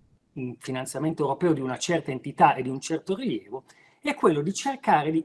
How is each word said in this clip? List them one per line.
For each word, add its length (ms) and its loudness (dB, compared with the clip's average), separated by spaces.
un 240 -8
finanziamento 640 -4
europeo 300 2
di 80 -4
una 160 -4
certa 340 -2
entità 440 4
e 60 -4
di 60 -6
un 140 -6
certo 340 -4
rilievo, 480 -6
è 140 -2
quello 260 2
di 120 -2
cercare 580 2
di 140 0